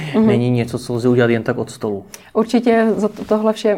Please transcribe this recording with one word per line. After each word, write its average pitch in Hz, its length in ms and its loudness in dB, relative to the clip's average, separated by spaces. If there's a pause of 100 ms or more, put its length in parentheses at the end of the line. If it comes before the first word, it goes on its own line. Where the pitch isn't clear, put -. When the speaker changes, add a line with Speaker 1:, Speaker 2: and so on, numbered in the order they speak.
(140)
Speaker 1:
Mhm. 220 120 4
Speaker 2:
není 120 240 2
něco, 120 280 -2
co 120 160 -6
lze 120 140 0
udělat 120 220 4
jen 113 120 0
tak 117 160 -2
od 113 120 -6
stolu. 101 340 -6 (280)
Speaker 1:
Určitě 226 540 2 (100)
za 208 120 -2
to, - 160 -8
tohle 214 280 0
vše 214 260 0